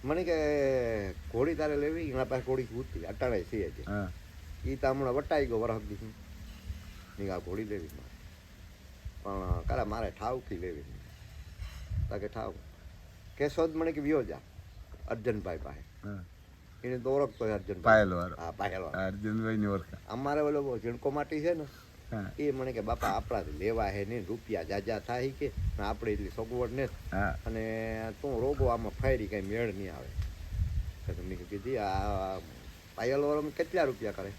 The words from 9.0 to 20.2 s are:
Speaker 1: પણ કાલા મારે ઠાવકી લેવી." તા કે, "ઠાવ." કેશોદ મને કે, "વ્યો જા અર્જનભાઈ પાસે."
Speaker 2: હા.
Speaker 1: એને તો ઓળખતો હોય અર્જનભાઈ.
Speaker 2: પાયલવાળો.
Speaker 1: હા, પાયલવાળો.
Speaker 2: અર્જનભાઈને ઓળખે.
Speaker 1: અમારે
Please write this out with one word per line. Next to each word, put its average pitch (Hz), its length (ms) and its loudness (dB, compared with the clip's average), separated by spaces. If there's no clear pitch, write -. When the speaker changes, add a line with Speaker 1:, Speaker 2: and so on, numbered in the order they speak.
Speaker 1:
પણ 95 400 0
કાલા 127 220 2
મારે 107 260 0
ઠાવકી 117 460 -2
લેવી." 82 280 -4
તા 104 100 -2
કે, 104 100 -2
"ઠાવ." 110 240 -2
કેશોદ 156 380 4
મને 165 180 4
કે, 147 80 -2
"વ્યો 143 220 6
જા 80 180 -4
અર્જનભાઈ 107 500 0
પાસે." 69 500 -10
Speaker 2:
હા. 98 160 -8
Speaker 1:
એને 127 140 -2
તો 123 120 0
ઓળખતો 139 340 4
હોય 107 100 4
અર્જનભાઈ. 92 280 -4
Speaker 2:
પાયલવાળો. 90 540 8
Speaker 1:
હા, 82 140 -6
પાયલવાળો. 90 480 -2
Speaker 2:
અર્જનભાઈને 107 680 0
ઓળખે. 98 300 0
Speaker 1:
અમારે 139 320 0